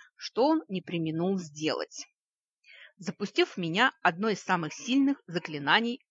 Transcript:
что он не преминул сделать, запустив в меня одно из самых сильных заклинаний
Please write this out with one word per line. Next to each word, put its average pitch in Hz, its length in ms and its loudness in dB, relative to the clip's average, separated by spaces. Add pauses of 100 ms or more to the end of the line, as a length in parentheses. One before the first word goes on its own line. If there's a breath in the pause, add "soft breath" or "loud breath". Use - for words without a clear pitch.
(160 soft breath)
что - 300 0
он 311 220 4
не 190 160 -4
преминул 170 560 -2
сделать, 151 640 -4 (920 loud breath)
запустив 196 520 -2
в - 80 -10
меня 185 440 2
одно 175 280 2
из 208 120 -2
самых 175 320 -2
сильных 269 540 0
заклинаний 170 840 0